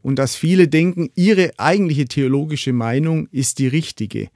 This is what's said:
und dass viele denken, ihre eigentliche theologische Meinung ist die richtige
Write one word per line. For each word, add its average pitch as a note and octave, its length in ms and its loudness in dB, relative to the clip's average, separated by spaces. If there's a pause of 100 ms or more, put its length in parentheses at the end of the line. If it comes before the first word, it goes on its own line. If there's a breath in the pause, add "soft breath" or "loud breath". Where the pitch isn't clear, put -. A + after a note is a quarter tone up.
und C3+ 160 -2
dass C3+ 180 -2
viele F3 320 4
denken, E3 480 0
ihre F#3 420 2
eigentliche D#3 460 0
theologische C#3 680 -2
Meinung C#3 580 0
ist - 280 -4
die C3 100 0
richtige A2+ 680 -6